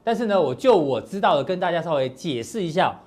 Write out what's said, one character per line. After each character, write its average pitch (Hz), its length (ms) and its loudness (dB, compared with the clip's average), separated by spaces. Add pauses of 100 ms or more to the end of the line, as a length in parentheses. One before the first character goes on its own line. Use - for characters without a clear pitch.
但 233 100 0
是 226 120 -4
呢， 202 140 2
我 139 140 2
就 247 220 4
我 143 240 2
知 190 220 -10
道 185 160 4
的， 180 60 0
跟 185 180 -4
大 180 100 0
家 170 100 0
稍 165 120 -2
微 131 160 0
解 127 340 -6
释 214 180 -8
一 170 80 -4
下 160 200 2
哦。 - 40 -6 (140)